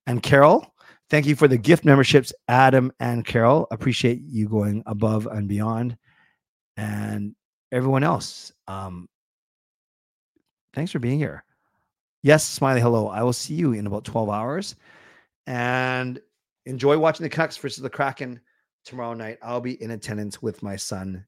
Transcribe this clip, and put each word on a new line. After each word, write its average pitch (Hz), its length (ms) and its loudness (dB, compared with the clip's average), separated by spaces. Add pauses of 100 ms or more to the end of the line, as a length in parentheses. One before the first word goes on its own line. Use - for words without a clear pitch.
and 120 160 -4
Carol. 151 520 6 (360)
Thank 151 160 2
you 147 100 2
for 151 100 6
the 131 120 4
gift 139 260 4
memberships, 139 480 6 (160)
Adam 131 500 6
and 120 260 -2
Carol. 123 460 2
Appreciate 120 520 -2
you 117 260 -4
going 104 380 -2
above 107 400 -2
and 107 200 -6
beyond. 113 500 -4 (800)
And 104 600 -8 (340)
everyone 131 320 0
else, - 500 -4 (140)
um, 95 420 -12 (1600)
thanks 156 180 -6
for - 80 -6
being 131 200 -2
here. 101 260 -6 (800)
Yes, 147 200 6
Smiley, 135 380 0
hello. 113 280 2
I 104 140 -6
will 120 120 0
see - 200 -8
you 156 180 0
in 104 140 -4
about 104 180 -8
twelve 107 260 -4
hours. 127 460 -6 (720)
And 127 720 -4 (440)
enjoy 135 320 2
watching 160 280 0
the 151 40 -6
Canucks - 280 -4
versus 127 260 -12
the 131 80 -10
Kraken 131 500 -6 (440)
tomorrow 120 280 -10
night. 113 300 -12
I'll 120 180 -6
be 123 220 -10
in 113 80 -10
attendance 104 500 -10
with 110 220 -8
my 98 140 -10
son, 95 520 -10